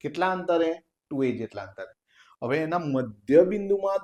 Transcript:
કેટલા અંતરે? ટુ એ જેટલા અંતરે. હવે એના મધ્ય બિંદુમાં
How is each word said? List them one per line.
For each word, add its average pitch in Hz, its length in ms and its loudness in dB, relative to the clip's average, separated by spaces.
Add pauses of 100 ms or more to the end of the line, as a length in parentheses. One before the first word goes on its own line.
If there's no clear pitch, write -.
કેટલા 165 300 -2
અંતરે? 170 420 0 (380)
ટુ 135 120 -2
એ 123 100 0
જેટલા 107 300 -8
અંતરે. 95 300 -14 (500)
હવે 123 160 -2
એના 160 200 -2
મધ્ય 135 640 2
બિંદુમાં 196 600 0